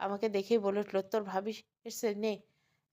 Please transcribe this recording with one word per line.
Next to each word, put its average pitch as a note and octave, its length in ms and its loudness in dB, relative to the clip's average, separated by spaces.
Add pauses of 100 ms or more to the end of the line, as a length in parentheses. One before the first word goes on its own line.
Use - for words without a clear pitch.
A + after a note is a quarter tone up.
আমাকে G3+ 280 -2
দেখেই G3+ 300 2
বলে G3+ 220 2
উঠল, G3 220 0
"তোর G#3+ 200 -2
ভাবি G3 300 -2 (320)
এসছে, A3 300 -2
নে, G#3 180 0 (600)